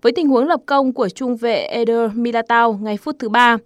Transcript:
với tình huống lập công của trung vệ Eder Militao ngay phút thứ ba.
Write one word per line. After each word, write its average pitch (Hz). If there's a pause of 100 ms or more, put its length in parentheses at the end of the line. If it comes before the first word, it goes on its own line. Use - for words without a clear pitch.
với 240
tình 339
huống 262
lập 339
công 277
của 220
trung 247
vệ 233
Eder 233
Militao 233
ngay 214
phút 302
thứ 226
ba. 240